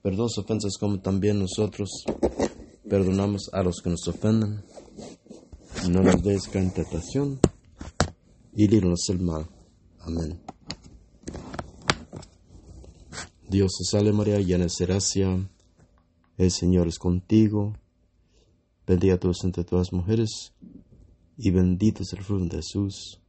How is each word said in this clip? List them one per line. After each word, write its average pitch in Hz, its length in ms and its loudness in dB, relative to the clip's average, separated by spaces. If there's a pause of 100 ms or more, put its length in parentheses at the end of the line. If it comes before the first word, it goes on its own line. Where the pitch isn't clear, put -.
Perdona 101 220 -2
las 113 140 -4
ofensas 101 400 -2
como 101 220 -2
también 98 380 0
nosotros 98 640 -4 (840)
perdonamos 98 640 2
a 95 100 -2
los 90 200 0
que 90 80 -2
nos 85 180 -4
ofenden. 107 540 0 (1300)
No 92 120 4
nos 92 200 4
dejes 98 260 0
caer 95 180 0
en 92 80 -2
tentación 135 680 -4 (1120)
y 104 140 4
líbranos 90 400 4
del 90 120 -2
mal. 80 280 -4 (520)
Amén. 82 420 -8 (3000)
Dios 95 300 2
te 92 60 -8
salve 104 280 2
María, 104 260 2
llena 90 260 2
eres 85 120 -4
de 87 100 0
gracia, 95 640 0 (880)
el 90 140 6
Señor 90 380 4
es 85 100 -6
contigo. 104 760 2 (1120)
Bendita 92 320 4
tú 92 100 0
eres 90 160 -2
entre 87 200 -2
todas 90 240 0
las - 100 -8
mujeres, 110 540 -2 (840)
y 104 140 2
bendito 92 520 4
es - 100 -8
el 95 100 -10
fruto 95 220 -2
de 82 180 -4
Jesús. - 680 -6